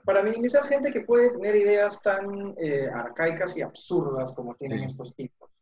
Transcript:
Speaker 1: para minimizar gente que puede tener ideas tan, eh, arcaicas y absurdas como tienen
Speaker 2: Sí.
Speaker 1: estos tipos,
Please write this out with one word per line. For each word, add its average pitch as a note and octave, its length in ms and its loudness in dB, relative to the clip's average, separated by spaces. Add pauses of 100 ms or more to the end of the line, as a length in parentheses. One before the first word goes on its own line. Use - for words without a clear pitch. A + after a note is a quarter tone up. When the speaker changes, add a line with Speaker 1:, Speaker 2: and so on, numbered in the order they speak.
Speaker 1:
para G3 180 4
minimizar A#3+ 420 2
gente C#4 260 0
que A#3 120 -4
puede A#3+ 300 6
tener G#3 220 0
ideas G#3 480 4
tan, G3+ 560 -2
eh, C#3 340 -2
arcaicas E3 680 -4
y C#3+ 40 -4
absurdas C3+ 720 -4
como A#2+ 220 -10
tienen C3+ 240 -6
Speaker 2:
Sí. C3+ 60 -4
Speaker 1:
estos C3+ 280 -12
tipos, - 360 -14 (120)